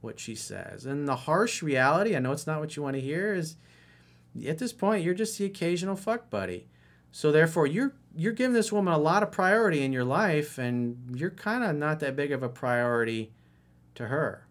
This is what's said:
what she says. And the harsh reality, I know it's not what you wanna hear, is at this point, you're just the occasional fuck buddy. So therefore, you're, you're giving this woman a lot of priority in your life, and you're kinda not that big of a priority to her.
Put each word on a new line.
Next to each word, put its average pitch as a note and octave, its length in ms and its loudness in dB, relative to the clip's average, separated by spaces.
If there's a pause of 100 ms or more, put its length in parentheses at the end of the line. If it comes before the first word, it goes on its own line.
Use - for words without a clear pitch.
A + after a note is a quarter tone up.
what A2 200 -12
she A2+ 160 -10
says. G2+ 500 -12
And C#3+ 220 -2
the C3+ 80 2
harsh F3+ 440 0
reality, D#3 540 4
I C#3 60 0
know B2+ 100 0
it's C#3+ 160 -4
not D#3 140 -2
what D#3 160 -8
you D3 80 -4
wanna C3+ 160 -2
hear, E3+ 340 -2
is E3 220 -4 (880)
at D#3 120 -2
this A#3+ 140 -4
point, G3+ 300 0
you're F3 120 0
just G#3+ 240 -4
the G3+ 60 -2
occasional F#3 520 -2
fuck A3+ 340 -4
buddy. F#2 380 -6 (420)
So - 220 0
therefore, D#3+ 340 6
you're, A3 280 0 (200)
you're E3+ 180 0
giving B3 200 0
this A3 180 2
woman G3 240 2
a D#3 40 4
lot E3+ 260 4
of G3+ 80 -6
priority F#3+ 500 4
in C3+ 100 0
your B2+ 120 0
life, D3+ 520 2
and B2 600 -4
you're D#3+ 140 -2
kinda A3 420 -2
not D3+ 260 0
that C#3 160 -2
big C#3+ 160 -2
of C3 140 -2
a B2 40 -2
priority A#2+ 840 0 (640)
to A#2+ 100 -10
her. C3 440 -4